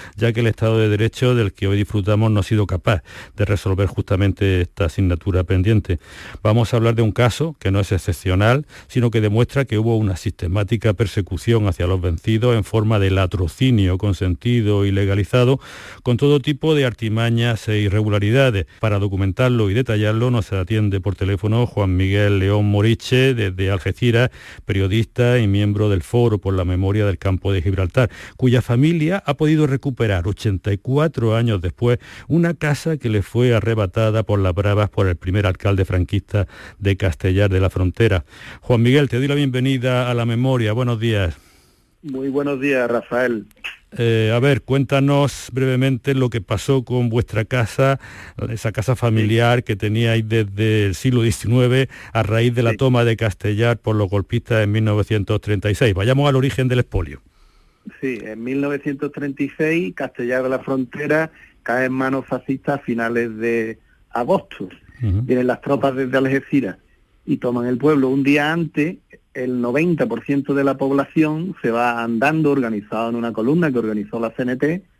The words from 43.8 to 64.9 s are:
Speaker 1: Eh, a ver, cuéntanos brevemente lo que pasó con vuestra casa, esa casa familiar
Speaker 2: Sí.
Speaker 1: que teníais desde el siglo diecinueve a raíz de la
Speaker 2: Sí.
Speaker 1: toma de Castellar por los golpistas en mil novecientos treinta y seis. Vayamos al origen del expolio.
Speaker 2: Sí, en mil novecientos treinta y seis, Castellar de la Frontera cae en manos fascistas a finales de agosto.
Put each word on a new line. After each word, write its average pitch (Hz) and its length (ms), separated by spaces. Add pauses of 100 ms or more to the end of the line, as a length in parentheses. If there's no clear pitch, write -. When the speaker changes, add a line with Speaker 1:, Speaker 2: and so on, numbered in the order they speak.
Speaker 1:
Eh, 113 360
a 120 60
ver, 135 220
cuéntanos 139 920
brevemente 131 640
lo 127 160
que 113 100
pasó 123 460
con 123 240
vuestra 110 340
casa, 131 560 (480)
esa 117 240
casa 117 240
familiar 113 640
Speaker 2:
Sí. 123 60
Speaker 1:
que 107 120
teníais 113 500
desde 107 600
el 95 80
siglo 123 260
diecinueve 123 680 (240)
a 113 80
raíz 113 320
de 120 80
la 113 80
Speaker 2:
Sí. 107 80
Speaker 1:
toma 123 260
de 113 140
Castellar 110 580
por 110 180
los 104 140
golpistas 107 560
en 101 80
mil 110 120
novecientos 104 580
treinta 104 280
y 98 40
seis. 110 180
Vayamos 131 380
al 131 60
origen 131 300
del 123 120
expolio. 82 420 (800)
Speaker 2:
Sí, 127 220
en 110 200
mil 135 200
novecientos 143 500
treinta 143 300
y 135 120
seis, 165 400
Castellar 127 480
de 131 60
la 131 120
Frontera 147 720 (320)
cae 127 240
en 127 80
manos 131 320
fascistas 135 520
a - 60
finales 117 540
de 113 420 (300)
agosto. - 580 (340)